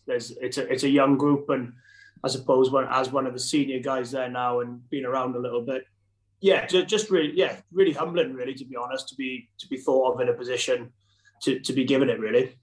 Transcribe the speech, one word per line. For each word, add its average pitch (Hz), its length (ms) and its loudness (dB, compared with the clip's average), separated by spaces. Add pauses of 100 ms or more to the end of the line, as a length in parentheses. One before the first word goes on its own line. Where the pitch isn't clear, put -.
there's, 120 320 -4
it's 127 180 -6
a, 127 140 -2
it's 131 120 0
a 139 60 2
young 139 280 6
group, 143 320 2
and 127 240 -4 (500)
I 127 60 -2
suppose 131 420 2
when, 131 180 2
as 127 220 0
one 135 160 -2
of 123 60 -6
the 123 60 -10
senior 135 400 -2
guys 127 320 -4
there 127 180 -4
now 123 320 -2
and 120 280 -10
been 135 160 -6
around 127 300 -2
a 123 40 -6
little 120 240 -4
bit, 131 200 -6 (560)
yeah, 185 260 4
ju-, 180 200 2
just - 240 -2
really, 160 260 2
yeah, 170 220 0 (160)
really 180 180 6
humbling, 165 420 -2
really, 131 200 -6
to 135 100 -14
be 127 140 -12
honest, 127 320 -6
to - 60 -16
be, 127 340 -8 (100)
to - 80 -18
be 131 80 -6
thought 127 380 2
of 127 80 -2
in 120 80 2
a 120 40 2
position 123 600 -2 (480)
to, - 180 0
to - 140 -6
be 135 100 2
given 135 260 4
it, 113 120 -2
really. 117 420 0